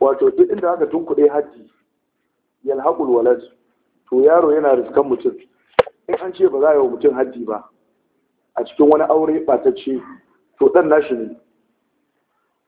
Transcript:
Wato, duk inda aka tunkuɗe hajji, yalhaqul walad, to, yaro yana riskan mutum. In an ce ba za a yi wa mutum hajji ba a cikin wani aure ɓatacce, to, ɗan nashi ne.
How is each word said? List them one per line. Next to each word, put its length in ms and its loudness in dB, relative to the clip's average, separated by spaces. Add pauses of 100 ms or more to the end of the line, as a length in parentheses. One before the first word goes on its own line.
Wato, 300 0
duk 220 2
inda 200 -4
aka 140 -4
tunkuɗe 420 0
hajji, 420 -8 (960)
yalhaqul 440 -4
walad, 320 2 (680)
to, 120 0
yaro 320 4
yana 240 2
riskan 320 -2
mutum. 240 -4 (760)
In 120 -4
an 140 -12
ce 120 0
ba 140 -2
za 80 2
a 60 4
yi 40 2
wa 120 2
mutum 240 0
hajji 320 -6
ba 180 -8 (920)
a 80 -6
cikin 260 0
wani 180 4
aure 380 0
ɓatacce, 560 -2 (560)
to, 100 4
ɗan 200 2
nashi 260 0
ne. 220 -8 (1300)